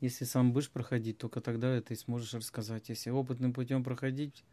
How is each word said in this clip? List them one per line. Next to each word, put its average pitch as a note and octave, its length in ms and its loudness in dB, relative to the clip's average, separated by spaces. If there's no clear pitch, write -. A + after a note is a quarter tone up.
Если B2+ 240 -2
сам B2 260 6
будешь C3+ 180 2
проходить, A2+ 480 0
только A#2 220 -4
тогда A#2+ 340 2
это A#2+ 200 0
и A2 40 -6
сможешь A#2+ 360 -4
рассказать. A2 560 -6
Если A#2 200 -6
опытным B2+ 440 0
путём B2+ 300 0
проходить, C3+ 680 -4